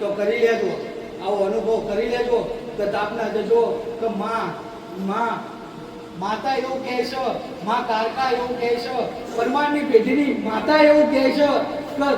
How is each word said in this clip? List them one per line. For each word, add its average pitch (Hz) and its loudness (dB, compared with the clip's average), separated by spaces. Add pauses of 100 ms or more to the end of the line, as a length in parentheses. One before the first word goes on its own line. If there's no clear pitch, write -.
તો 202 -2
કરી 202 0
લેજો. 208 0 (320)
આવો 196 0
અનુભવ 208 0
કરી 233 0
લેજો 233 0 (180)
કે 202 -2
તાપના 214 -2
જજો 214 0
કે 226 -2
માં, 220 -2 (600)
માં, 220 -2 (800)
માતા 220 -2
એવું 262 -4
કહે 247 -2
છે, 262 -4 (400)
માં 247 0
કારકા 226 0
એવું 240 -2
કહે 240 0
છે, 240 -2 (340)
પરમારની 294 2
પેઢીની 262 4
માતા 220 0
એવું 294 8
કહે 269 4
છે 269 4 (500)
કે 285 0 (160)